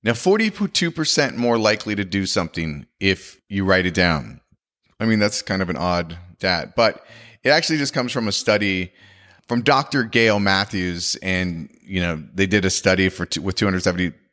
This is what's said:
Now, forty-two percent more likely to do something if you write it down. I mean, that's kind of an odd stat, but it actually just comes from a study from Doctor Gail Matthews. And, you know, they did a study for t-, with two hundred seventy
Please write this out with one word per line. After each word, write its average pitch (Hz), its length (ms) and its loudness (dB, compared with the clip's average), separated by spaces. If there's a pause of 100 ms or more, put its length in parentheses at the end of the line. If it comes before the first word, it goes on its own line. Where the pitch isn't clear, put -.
Now, 113 120 0
forty-two 202 760 0
percent 151 440 0
more 120 220 2
likely 107 360 2
to 101 120 -2
do 98 180 -2
something 80 640 -4 (140)
if - 380 -2 (120)
you 98 160 -2
write 92 180 4
it 90 80 0
down. 78 480 0 (580)
I 113 60 -4
mean, 110 140 2
that's 104 240 0
kind 95 180 -4
of 90 80 -2
an 87 80 -4
odd 85 400 -2 (200)
stat, 90 380 -4
but 113 300 2 (400)
it 127 60 4
actually 160 260 2
just 139 160 -2
comes 123 180 -4
from 117 160 -2
a 101 60 -2
study 98 600 0 (520)
from 120 140 0
Doctor 135 420 2
Gail 110 380 2
Matthews. 95 760 -2
And, 90 520 -4 (140)
you 92 180 -4
know, 80 320 -4
they 95 140 2
did 95 180 2
a 95 60 4
study 95 400 2
for 87 160 -6
t-, - 140 -6
with 90 160 -4
two 101 100 0
hundred 92 160 0
seventy 90 320 0 (180)